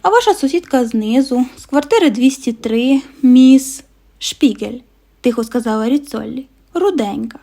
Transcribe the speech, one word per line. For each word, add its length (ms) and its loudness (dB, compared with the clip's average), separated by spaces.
"А 80 2
ваша 240 2
сусідка 500 -2
знизу, 640 -2
з 100 -20
квартири 440 0
двісті 420 0
три, 480 -2
міс 640 4
Шпігель", 600 -4
тихо 240 -2
сказала 440 -4
Ріцолі, 580 -6
"руденька". 680 -4